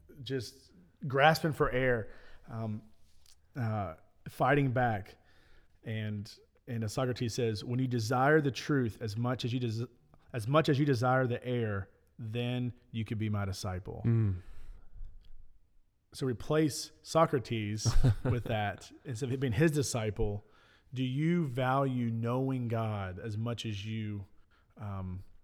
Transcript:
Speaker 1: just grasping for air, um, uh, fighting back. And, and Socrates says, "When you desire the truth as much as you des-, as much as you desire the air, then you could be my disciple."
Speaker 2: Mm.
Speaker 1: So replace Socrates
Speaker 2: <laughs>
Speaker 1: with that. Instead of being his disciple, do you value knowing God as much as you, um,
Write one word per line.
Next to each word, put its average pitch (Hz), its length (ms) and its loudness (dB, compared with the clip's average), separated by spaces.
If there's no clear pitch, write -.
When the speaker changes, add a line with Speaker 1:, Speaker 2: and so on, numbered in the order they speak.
Speaker 1:
just 123 320 -6
grasping 151 440 6
for 143 180 2
air, 127 380 2
um, 113 320 -6
uh, 107 360 -2
fighting 139 440 2
back. 113 440 0
And, 107 460 -6
and 113 220 -4
Socrates 127 440 -2
says, 113 300 -2
"When 123 160 -4
you 131 80 0
desire 127 520 4
the 143 120 2
truth 127 480 0
as 104 160 -6
much 123 280 -2
as 117 80 -2
you 131 80 0
des-, 117 260 -2
as 113 140 -6
much 151 220 6
as 139 100 6
you 151 80 4
desire 127 400 4
the 117 180 -2
air, 110 440 -2
then 120 540 -2
you 113 120 -4
could 110 140 -4
be 110 100 0
my 104 180 0
disciple." 95 600 -6
Speaker 2:
Mm. 110 300 2
Speaker 1:
So - 140 -4
replace 151 640 0
Socrates 117 880 2
Speaker 2:
<laughs> - 140 2
Speaker 1:
with 110 200 0
that. 104 460 -2
Instead 123 280 -4
of 135 80 -4
being 131 120 0
his 151 200 4
disciple, 110 720 0
do 131 100 -2
you 156 440 2
value 127 640 2
knowing 123 580 0
God 107 540 -2
as 107 140 -6
much 117 300 -4
as 101 180 -6
you, 107 400 -6
um, 95 420 -8